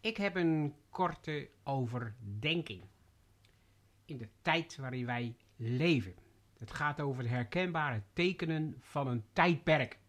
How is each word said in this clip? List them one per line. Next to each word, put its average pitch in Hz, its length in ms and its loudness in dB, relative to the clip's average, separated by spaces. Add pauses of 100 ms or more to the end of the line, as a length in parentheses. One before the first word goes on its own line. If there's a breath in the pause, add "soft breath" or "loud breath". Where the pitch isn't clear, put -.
Ik 226 160 -2
heb 202 180 -2
een 156 400 2 (160)
korte 156 600 -2 (140)
overdenking. 117 1200 -4 (1200 soft breath)
In 151 140 -10
de 110 100 -10 (140)
tijd 165 340 2
waarin 127 300 -6
wij 120 300 -4 (200)
leven. 120 580 2 (440)
Het 113 120 -14
gaat 147 300 -2
over 135 220 -2
de 120 60 -2
herkenbare 143 760 0 (100)
tekenen 160 680 0
van - 280 -4
een 120 260 -2
tijdperk. 156 680 4 (100)